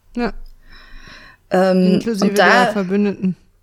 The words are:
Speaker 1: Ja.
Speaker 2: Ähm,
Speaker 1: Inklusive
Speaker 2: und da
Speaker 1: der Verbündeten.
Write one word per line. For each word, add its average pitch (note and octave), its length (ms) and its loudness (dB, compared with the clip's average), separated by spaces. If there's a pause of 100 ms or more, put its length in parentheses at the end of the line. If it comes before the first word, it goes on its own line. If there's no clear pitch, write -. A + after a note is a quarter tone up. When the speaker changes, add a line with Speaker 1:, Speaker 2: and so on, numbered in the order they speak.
(160)
Speaker 1:
Ja. A#3 160 -4 (1160)
Speaker 2:
Ähm, F#3 460 2
Speaker 1:
Inklusive G3+ 340 -2
Speaker 2:
und G3+ 80 -2
da G#3 280 4
Speaker 1:
der G#3+ 80 -4
Verbündeten. G3 600 -2 (280)